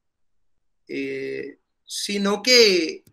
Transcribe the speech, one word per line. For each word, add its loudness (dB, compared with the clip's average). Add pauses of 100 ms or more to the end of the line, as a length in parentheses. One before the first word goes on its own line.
(880)
eh, -10 (280)
sino -4
que 4